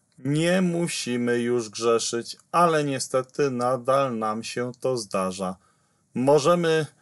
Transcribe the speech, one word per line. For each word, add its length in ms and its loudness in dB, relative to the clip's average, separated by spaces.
Nie 440 0
musimy 800 -2
już 280 -2
grzeszyć, 680 -2
ale 320 4
niestety 680 -2
nadal 680 0
nam 260 -4
się 360 -6
to 160 -2
zdarza. 600 -4
Możemy 720 4